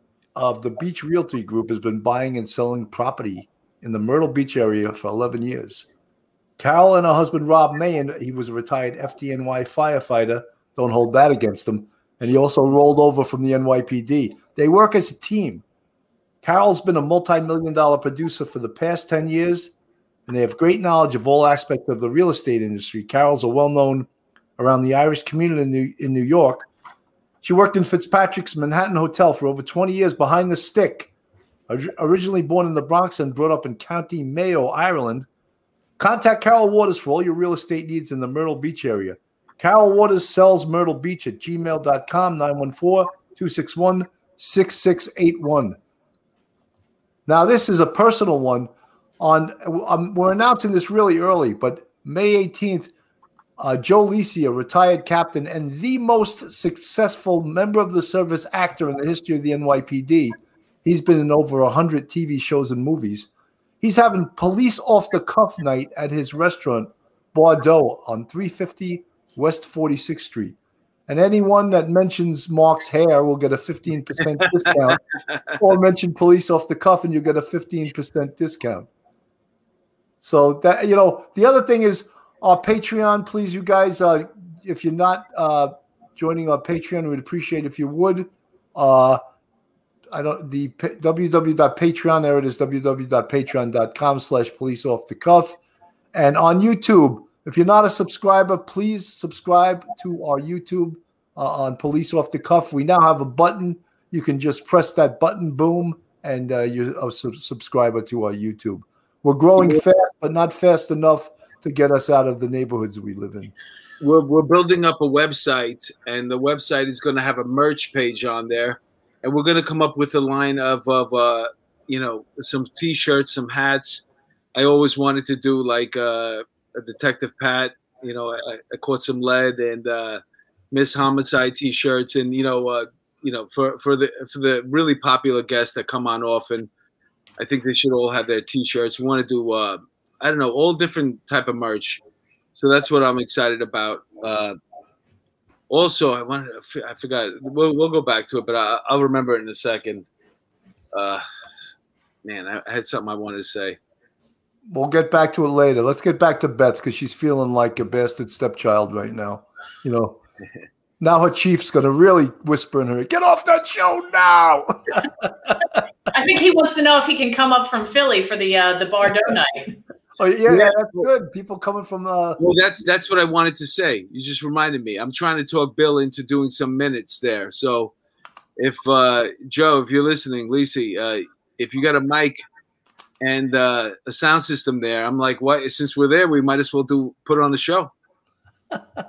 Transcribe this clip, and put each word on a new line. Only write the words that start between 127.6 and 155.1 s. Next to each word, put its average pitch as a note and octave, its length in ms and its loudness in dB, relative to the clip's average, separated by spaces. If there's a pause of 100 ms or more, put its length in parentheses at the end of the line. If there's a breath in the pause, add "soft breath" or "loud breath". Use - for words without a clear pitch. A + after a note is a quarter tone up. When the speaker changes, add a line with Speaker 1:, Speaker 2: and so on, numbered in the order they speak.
Speaker 2:
you A#2+ 100 -12
know, A#2+ 180 -8
I, A#2 260 -12 (140)
I A#2+ 60 -10
caught C3 240 -4
some B2+ 200 -6
lead B2+ 360 0
and, A#2 300 -6
uh, A2+ 320 -6 (520)
Miss C3+ 220 0
Homicide C3+ 640 0
T-shirts, B2+ 600 -2
and, B2+ 200 -2
you C3+ 80 -2
know, B2 240 -2
uh, A#2+ 180 -4 (380)
you C3+ 80 -4
know, A2+ 240 -10
for, C3+ 240 -2
for C#3+ 160 0
the, C#3 160 0 (200)
for - 60 -14
the C3 300 0
really D3+ 260 0
popular C3 480 0
guests A#2+ 320 -2
that A2+ 140 -8
come B2 180 -6
on A#2 160 -4
often, A#2 480 -4 (680)
I A2+ 60 -10
think B2 220 -4
they B2+ 80 -2
should C3 180 0
all A#2+ 200 0
have A#2 160 -4
their A2+ 120 -2
T-shirts. A#2 580 -4
We B2+ 80 -8
wanna C3 200 -2
do, A#2 260 -4
uh, G#2 260 -4 (440)
I C#3+ 80 0
don't D3+ 100 -2
know, B2+ 120 0
all D#3 220 2
different D3+ 540 -4
type C3 220 -4
of A#2+ 60 -6
merch. A2 460 -6 (520)
So C#3 160 0
that's C#3+ 200 2
what C#3+ 140 2
I'm B2+ 160 0
excited A#2 420 -4
about. G#2+ 440 -6 (180)
Uh, G#2+ 320 -6 (1120)
also, D#3+ 460 0
I B2 80 -6
wanted, C3 340 -10
I - 40 -20
f-, - 300 -14
I A#2+ 40 -16
forgot. A#2+ 380 -6 (100)
We'll, D3 340 0
we'll D#3+ 140 2
go D#3+ 120 0
back A2+ 280 -2
to C3 80 -6
it, A2 80 -4
but A#2 100 -4
I, A2+ 320 -2
I'll C#3 160 2
remember C3 320 0
it A2 60 -4
in A2 80 -14
a G#2+ 40 -14
second. G#2+ 520 -8 (920)
Uh, G3 240 -4 (1040 loud breath)
man, G2 240 -12
I, G2+ 220 -8
I A2+ 40 -10
had A#2 140 -6
something G#2+ 220 -8
I G#2+ 60 -8
wanted G#2 220 -10
to G2+ 60 -10
say. G2 340 -10 (920)
Speaker 1:
We'll C#3+ 160 -2
get D#3+ 240 2